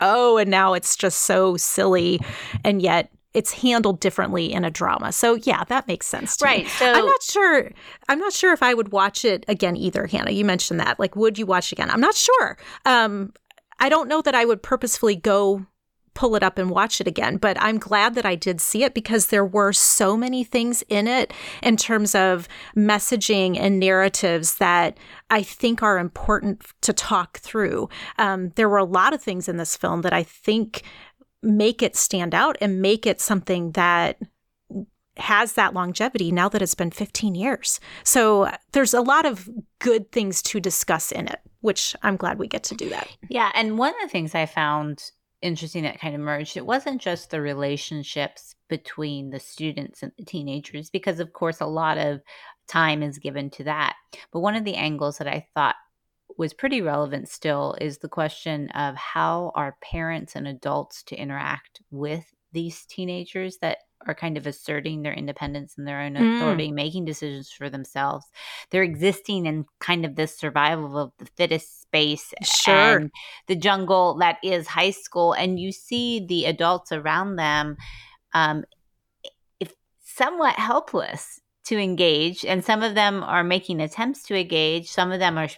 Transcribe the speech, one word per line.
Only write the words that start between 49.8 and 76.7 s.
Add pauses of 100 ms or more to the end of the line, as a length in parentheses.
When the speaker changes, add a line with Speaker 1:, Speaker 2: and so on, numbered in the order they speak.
Speaker 2:
and
the
teenagers,
because
of
course
a
lot
of (460)
time
is
given
to
that. (360)
But
one
of
the
angles
that
I
thought (600)
was
pretty
relevant
still
is
the
question
of
how
are
parents
and
adults
to
interact (100)
with (300)
these
teenagers
that (280)
are
kind
of
asserting
their
independence
and
their
own
Speaker 1:
Mm.
Speaker 2:
authority,
making
decisions
for
themselves. (460)
They're
existing
in (140)
kind
of
this
survival
of
the (100)
fittest
space (100)
Speaker 1:
Sure.
Speaker 2:
and (340)
the
jungle
that
is
high
school.
And
you
see
the
adults